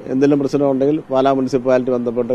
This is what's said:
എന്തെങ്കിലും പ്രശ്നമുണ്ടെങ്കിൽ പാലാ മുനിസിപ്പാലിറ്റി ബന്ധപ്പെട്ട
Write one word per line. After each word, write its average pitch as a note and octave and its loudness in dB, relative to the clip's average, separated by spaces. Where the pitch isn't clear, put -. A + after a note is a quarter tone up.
എന്തെങ്കിലും C#3+ 2
പ്രശ്നമുണ്ടെങ്കിൽ C#3 0
പാലാ C3 2
മുനിസിപ്പാലിറ്റി B2+ 0
ബന്ധപ്പെട്ട A#2+ -2